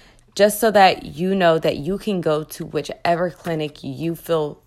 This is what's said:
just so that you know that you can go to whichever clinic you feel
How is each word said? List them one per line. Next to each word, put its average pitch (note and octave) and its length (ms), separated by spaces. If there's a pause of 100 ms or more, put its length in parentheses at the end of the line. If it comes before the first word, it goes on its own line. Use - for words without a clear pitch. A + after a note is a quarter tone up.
(340)
just G#3 260
so A3 120
that F#3+ 340
you F3 300
know E3 240
that D#3+ 180
you E3+ 220
can F#3+ 220
go D#3 240
to - 200
whichever D#3+ 640
clinic D#3 540
you C#3+ 320
feel D#3 520